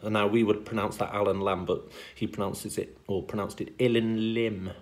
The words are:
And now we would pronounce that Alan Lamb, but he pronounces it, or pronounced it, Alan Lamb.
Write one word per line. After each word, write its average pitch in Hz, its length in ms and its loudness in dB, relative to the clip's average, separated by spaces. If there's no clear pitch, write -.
And 107 100 -4
now 104 140 4
we 110 180 6
would 107 200 4
pronounce 101 340 -2
that 98 160 -2
Alan 101 260 2
Lamb, 95 240 0
but 87 260 -2
he - 120 -4
pronounces 98 520 -4
it, - 180 -6
or 98 160 -2
pronounced - 380 -4
it, - 200 -6
Alan 113 540 2
Lamb. 107 360 -2